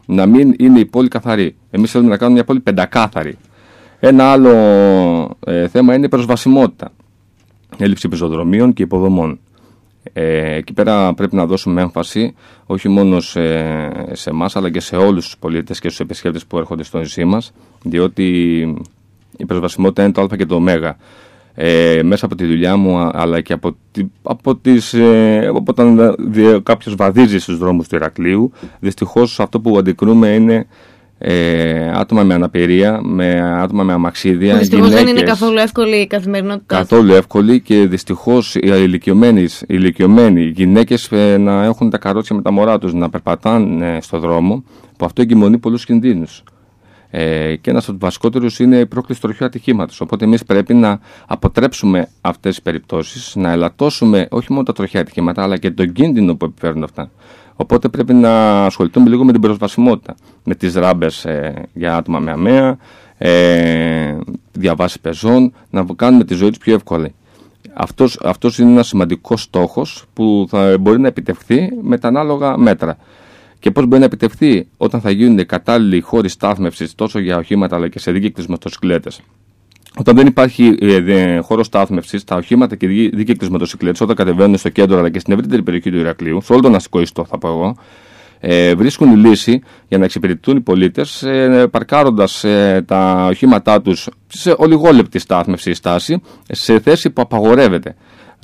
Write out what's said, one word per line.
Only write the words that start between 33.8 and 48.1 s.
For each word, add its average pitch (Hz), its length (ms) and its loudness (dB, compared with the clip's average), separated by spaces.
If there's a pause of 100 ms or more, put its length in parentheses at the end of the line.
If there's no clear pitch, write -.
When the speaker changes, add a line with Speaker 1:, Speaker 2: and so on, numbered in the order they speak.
Speaker 1:
με 92 100 0
αμαξίδια, 90 600 -2
Speaker 2:
Που - 60 -4
δυστυχώς 101 300 2
δεν 110 80 4
είναι 240 100 4
Speaker 1:
γυναίκες. 247 220 0
Speaker 2:
καθόλου 220 280 -2
εύκολη 220 380 -2
η 202 120 -2
καθημερινότητά 196 720 -6
τους. 180 100 -4
Speaker 1:
Καθόλου 110 240 4
εύκολη 104 480 2
και 104 260 2
δυστυχώς 95 680 -2
οι - 80 -4
ηλικιωμένοι, 95 760 2
οι - 260 -4
ηλικιωμένοι 92 760 4
γυναίκες, 95 680 0
ε, 104 260 2
να 101 260 0
έχουν 113 260 -2
τα 104 80 -4
καρότσια 104 380 -4
με 101 60 -4
τα 101 100 -2
μωρά 107 280 2
τους, 90 140 -6
να 85 160 -2
περπατάνε 85 920 -2
στο 85 180 -8
δρόμο, 85 440 -2 (340)
που 87 80 -4
αυτό 87 160 -2
εγκυμονεί 113 360 4
πολλούς 117 280 -4
κινδύνους. 113 580 -2 (640)
Ε, 78 460 -4
και - 140 -8
ένας 123 140 -2
από - 80 -12
τους 95 100 -12
βασικότερους 113 580 -4